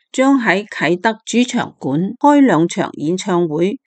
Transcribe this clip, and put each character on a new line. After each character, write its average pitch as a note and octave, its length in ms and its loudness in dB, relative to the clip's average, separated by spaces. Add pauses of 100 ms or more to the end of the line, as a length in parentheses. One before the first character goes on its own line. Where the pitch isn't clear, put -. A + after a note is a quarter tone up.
(140)
將 C4+ 260 2
喺 G3+ 280 -2
啟 F3 340 -2
德 A3 240 -2
主 A#3+ 180 0
場 B3 360 -6
館 C#3 200 -4 (200)
開 C#4+ 260 4
兩 E3+ 220 2
場 F3+ 260 -4
演 E3+ 240 -4
唱 F3 320 -2
會， F3 380 -2